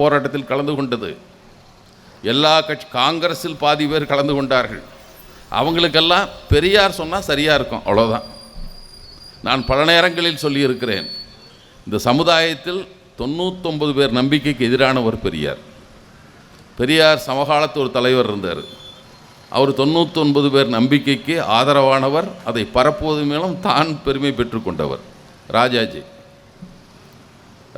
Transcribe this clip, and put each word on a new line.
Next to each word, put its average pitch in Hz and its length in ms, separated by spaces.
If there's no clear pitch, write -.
போராட்டத்தில் 143 500
கலந்து 143 280
கொண்டது. 120 320
எல்லா 151 220
கட்சி, 151 180
காங்கிரஸில் 160 640
பாதி 147 260
பேர் 151 220
கலந்து 143 260
கொண்டார்கள். 123 440
அவங்களுக்கெல்லாம் 165 720
பெரியார் 190 480
சொன்னா 170 180
சரியா 147 280
இருக்கும், 120 280
அவ்வளவுதான். 110 400
நான் 127 240
பல 131 80
நேரங்களில் 170 520
சொல்லியிருக்கிறேன், 127 640
இந்த 104 120
சமுதாயத்தில் 165 720
தொண்ணூத்தொன்பது 156 760
பேர் 127 220
நம்பிக்கைக்கு 135 500
எதிரானவர் 127 560
பெரியார். 76 340
பெரியார் 156 480
சமகாலத்து 143 560
ஒரு 127 140
தலைவர் 127 340
இருந்தார், 92 320
அவர் 135 240
தொண்ணூத்தொன்பது 147 720
பேர் 131 240
நம்பிக்கைக்கு 135 560
ஆதரவானவர், 139 720
அதை 113 120
பரப்புவது 151 540
மூலம் 156 380
தான் 147 200
பெருமை 139 340
பெற்றுக்கொண்டவர் 92 640
ராஜாஜி. 117 460